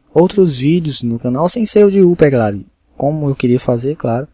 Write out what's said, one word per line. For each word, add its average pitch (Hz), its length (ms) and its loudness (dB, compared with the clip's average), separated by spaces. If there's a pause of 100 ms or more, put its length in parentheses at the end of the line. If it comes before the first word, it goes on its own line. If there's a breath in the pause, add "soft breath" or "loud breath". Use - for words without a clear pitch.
(140)
outros 170 460 2
vídeos 156 420 -2
no 117 180 -4
canal 131 280 -4
sem 220 180 -2
ser 208 200 2
o 202 60 2
de 196 120 4
up, 175 200 4
é 147 60 4
claro. 107 360 0 (300)
Como 147 340 -4
eu 139 60 -2
queria 120 240 0
fazer, 127 360 -2
claro. 127 380 -4